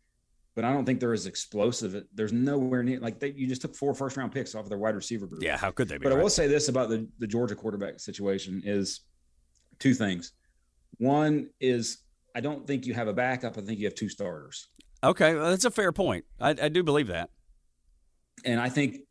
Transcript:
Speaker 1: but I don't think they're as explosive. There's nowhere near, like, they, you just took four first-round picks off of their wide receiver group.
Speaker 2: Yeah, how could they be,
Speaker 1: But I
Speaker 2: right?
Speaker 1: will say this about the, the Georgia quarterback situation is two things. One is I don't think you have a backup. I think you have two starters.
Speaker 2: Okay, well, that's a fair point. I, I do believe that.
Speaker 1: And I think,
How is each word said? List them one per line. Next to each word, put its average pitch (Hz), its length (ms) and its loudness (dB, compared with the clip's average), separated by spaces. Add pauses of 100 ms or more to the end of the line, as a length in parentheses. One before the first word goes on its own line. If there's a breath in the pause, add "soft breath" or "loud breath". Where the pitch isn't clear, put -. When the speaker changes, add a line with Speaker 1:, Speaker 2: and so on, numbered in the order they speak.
(560)
Speaker 1:
but 113 80 -2
I 123 80 2
don't 139 120 2
think 127 140 2
they're 123 140 0
as 95 140 -2
explosive. 104 760 -2 (100)
There's 107 200 -2
nowhere 127 500 2
near, 127 160 0
like, 117 220 -6
they, 143 120 -2
you 139 140 -4
just 127 160 -2
took - 140 -8
four 139 180 0
first-round 135 380 -4
picks - 220 -6
off 107 100 -8
of 98 40 -12
their 101 100 -4
wide 107 180 0
receiver 101 300 -6
group. 80 180 -10
Speaker 2:
Yeah, 73 120 0
how 95 140 0
could 98 180 -2
they 73 100 -6
be, - 40 -8
Speaker 1:
But 139 100 4
I 135 40 6
Speaker 2:
right? 156 60 6
Speaker 1:
will 196 80 4
say 151 180 2
this 143 200 2
about 123 200 2
the, 113 180 -2 (140)
the 113 60 -4
Georgia 110 280 0
quarterback 101 460 -6
situation 95 640 -4
is 101 360 0 (760)
two 131 160 6
things. 92 380 -2 (680)
One 147 520 2 (100)
is 120 380 0 (360)
I 120 60 -4
don't 143 260 -6
think 139 180 -2
you 120 100 -4
have 113 140 -2
a 104 40 0
backup. 123 460 0
I - 20 -8
think 101 180 -4
you 104 80 0
have 95 80 -2
two 107 140 -4
starters. 85 600 -10 (360)
Speaker 2:
Okay, 160 300 6
well, 160 160 2
that's 185 140 2
a 247 60 4
fair 190 220 2
point. 120 320 0 (160)
I, 143 100 4
I 151 180 0
do 170 140 2
believe 147 260 2
that. 85 220 -4 (1120)
Speaker 1:
And 120 160 2
I 123 80 0
think, 143 300 0 (120)